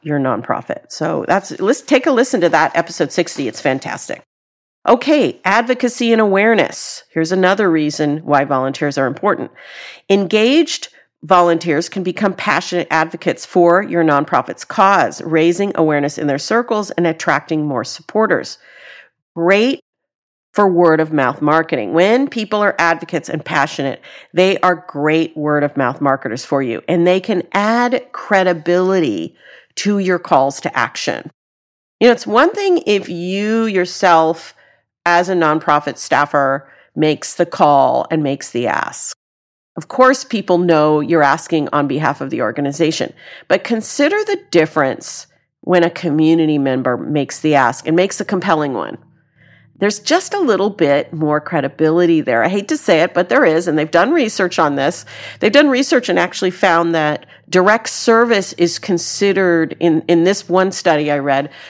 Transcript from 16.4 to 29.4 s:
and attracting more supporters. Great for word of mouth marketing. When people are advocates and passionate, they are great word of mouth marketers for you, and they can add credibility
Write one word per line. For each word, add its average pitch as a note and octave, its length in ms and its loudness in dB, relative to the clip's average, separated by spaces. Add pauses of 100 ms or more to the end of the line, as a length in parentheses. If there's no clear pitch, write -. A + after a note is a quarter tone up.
and E3+ 160 0
attracting D#3 580 -2
more C3 180 -4
supporters. - 760 -4 (760)
Great G3 440 0 (760)
for G3+ 140 4
word E3+ 320 4
of D#3 120 -2
mouth C3+ 300 0
marketing. D3 520 0
When A3 340 2
people G#3+ 340 -4
are G3+ 160 0
advocates E3+ 500 -2
and D3+ 160 -6
passionate, C#3+ 600 -4 (320)
they F#3 240 2
are F3 280 0
great D#3 480 -2
word D3 280 0
of D3 120 -4
mouth C3+ 240 -2
marketers C3+ 460 -2
for C#3 160 -2
you, A#2 260 -4
and E3+ 200 2
they F#3 120 2
can F#3 220 -2 (120)
add A#3 580 0
credibility F3 1200 0 (420)